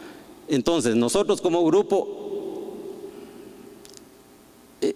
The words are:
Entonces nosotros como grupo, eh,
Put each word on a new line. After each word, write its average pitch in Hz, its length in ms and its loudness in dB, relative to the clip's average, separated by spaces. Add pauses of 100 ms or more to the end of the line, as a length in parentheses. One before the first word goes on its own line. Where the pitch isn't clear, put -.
(480)
Entonces 131 480 2
nosotros 175 440 2
como 175 240 2
grupo, 185 440 4 (2750)
eh, - 140 2